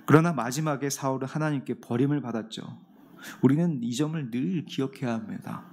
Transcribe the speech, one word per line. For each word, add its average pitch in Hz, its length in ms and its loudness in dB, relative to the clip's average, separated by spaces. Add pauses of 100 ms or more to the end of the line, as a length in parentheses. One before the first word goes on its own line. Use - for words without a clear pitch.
그러나 160 280 8
마지막에 139 580 -2
사울은 131 380 -2
하나님께 147 520 -2
버림을 139 420 2
받았죠. 113 400 -6 (760)
우리는 147 420 4
이 120 120 -4
점을 151 360 -2
늘 147 340 -2
기억해야 135 480 -4
합니다. 113 600 -8